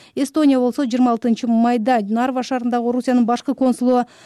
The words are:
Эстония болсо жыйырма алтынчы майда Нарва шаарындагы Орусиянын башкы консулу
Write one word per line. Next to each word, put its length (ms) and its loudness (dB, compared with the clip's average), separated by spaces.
Эстония 420 2
болсо 320 0
жыйырма 220 2
алтынчы 340 -2
майда 380 2
Нарва 600 -2
шаарындагы 440 -4
Орусиянын 380 0
башкы 280 -2
консулу 520 0